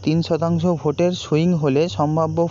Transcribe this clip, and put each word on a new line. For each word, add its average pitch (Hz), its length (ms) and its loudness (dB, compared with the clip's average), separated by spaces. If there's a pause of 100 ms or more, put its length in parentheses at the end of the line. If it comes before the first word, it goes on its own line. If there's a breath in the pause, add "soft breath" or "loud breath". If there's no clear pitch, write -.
তিন 160 200 0
শতাংশ 165 440 0
ভোটের 170 460 0
সুইং 170 400 0
হলে 151 360 0
সম্ভাব্য 160 640 0